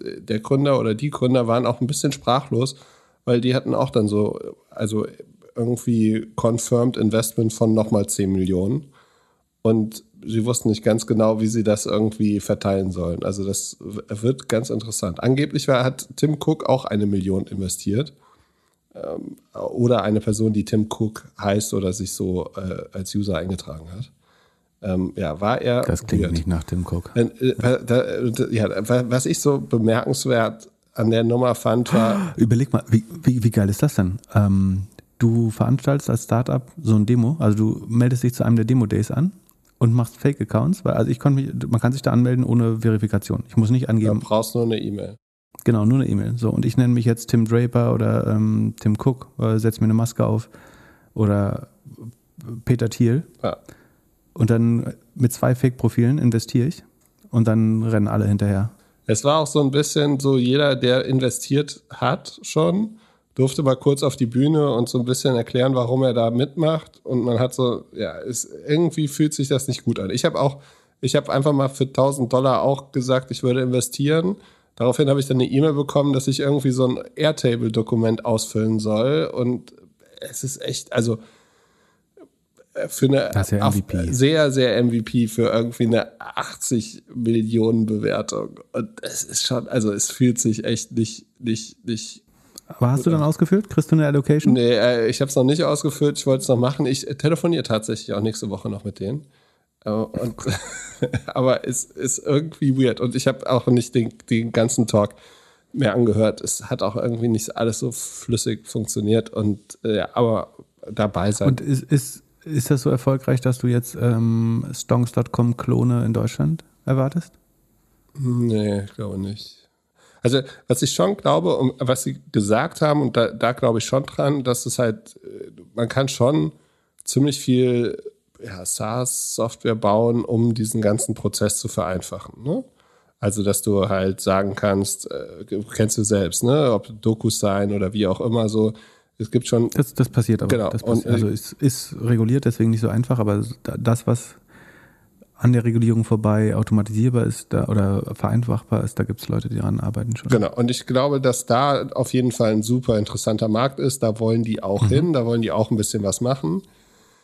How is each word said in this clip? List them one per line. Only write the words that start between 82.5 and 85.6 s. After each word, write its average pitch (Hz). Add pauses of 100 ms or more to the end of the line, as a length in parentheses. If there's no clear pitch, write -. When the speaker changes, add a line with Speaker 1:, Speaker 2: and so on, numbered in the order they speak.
Speaker 1:
äh, -
für -
eine 135
Speaker 2:
Das 101
ist 101
ja 135
Speaker 1:
auf-, 98
Speaker 2:
M 98
V -
P. 87
Speaker 1:
sehr, 147
sehr 127
M 120
V 113
P 120
für 117
irgendwie 117